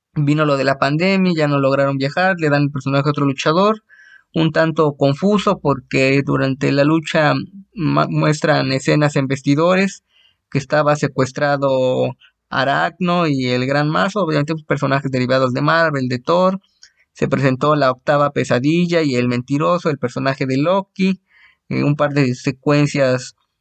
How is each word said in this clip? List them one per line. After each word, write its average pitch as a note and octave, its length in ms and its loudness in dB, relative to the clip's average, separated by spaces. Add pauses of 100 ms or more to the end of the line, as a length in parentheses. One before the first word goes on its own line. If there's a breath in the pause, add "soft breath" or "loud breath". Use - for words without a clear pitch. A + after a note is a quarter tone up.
(140)
Vino D3+ 300 0
lo C#3+ 120 2
de C3 80 -2
la C3+ 140 0
pandemia, F3+ 580 0
ya D3+ 120 0
no C#3+ 100 0
lograron C#3 400 0
viajar, F3+ 400 -2
le D#3 100 -2
dan C#3+ 160 2
el C#3 60 0
personaje C#3 380 -2
a - 20 2
otro C#3+ 160 -2
luchador. F3+ 580 0 (500 loud breath)
Un D#3+ 180 2
tanto D#3+ 440 2
confuso F#3+ 640 0
porque C3+ 640 0
durante C3+ 480 0
la C#3 120 2
lucha D#3 500 0 (400)
ma-, D3 340 0
muestran D3+ 640 0
escenas D3+ 440 0
en C3+ 100 0
vestidores, E3 760 0 (480 soft breath)
que - 80 -2
estaba D3 380 2
secuestrado C3 1160 0 (360 soft breath)
Aracno E3 760 -2
y C3+ 200 -2
el B2 180 0
Gran C#3+ 240 0
Mazo, F#3+ 320 -2
obviamente, D#3 320 -2
pues, D#3+ 140 -8
personajes C#3 440 -2
derivados B2+ 440 0
de C#3 80 -2
Marvel, D3+ 460 0
de B2+ 100 -4
Thor. F#3 420 0 (540 soft breath)
Se - 120 -2
presentó C3+ 480 0
la C3+ 160 2
octava C#3+ 420 0
pesadilla D#3 680 0
y C#3+ 140 0
el B2 140 0
mentiroso, C#3+ 600 -2
el D3 100 -2
personaje C3+ 460 -4
de C3 140 -2
Loki, F#3+ 640 -2 (480 soft breath)
eh, C3 140 -2
un D3 120 0
par D3 160 -2
de C3+ 220 0
secuencias C#3 1000 0 (260)